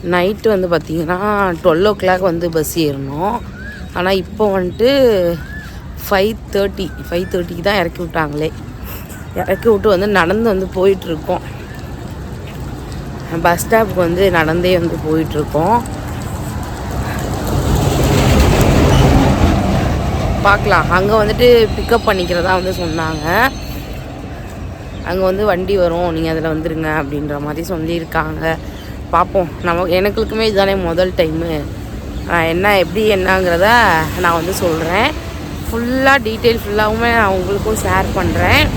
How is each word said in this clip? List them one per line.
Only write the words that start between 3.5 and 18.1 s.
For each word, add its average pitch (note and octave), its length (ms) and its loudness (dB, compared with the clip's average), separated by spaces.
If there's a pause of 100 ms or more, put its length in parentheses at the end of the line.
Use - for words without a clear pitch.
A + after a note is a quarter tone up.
ஆனா, F#3 180 0
இப்போ G3 480 0
வந்துட்டு F#3 300 0 (1200)
ஃபைவ் G#3 260 2 (160)
தேர்ட்டி, G3 400 -2 (180)
ஃபைவ் F3+ 220 -2
தேர்ட்டிக்கு F3 300 -4
தான் G3+ 140 0
இறக்கி F3 260 -2
விட்டாங்களே. D#3 500 -4 (840)
இறக்கி - 340 0
விட்டு G#3 200 4
வந்து G3 180 4
நடந்து G3+ 420 2
வந்து F#3+ 160 0
போயிட்டுருக்கோம். F3+ 760 0 (2000)
பஸ் F3 240 2
ஸ்டாப்புக்கு A3 300 2
வந்து F3 360 2
நடந்தே F3 460 2
வந்து E3+ 180 0 (140)
போயிட்டுருக்கோம். D#3+ 720 0 (4000)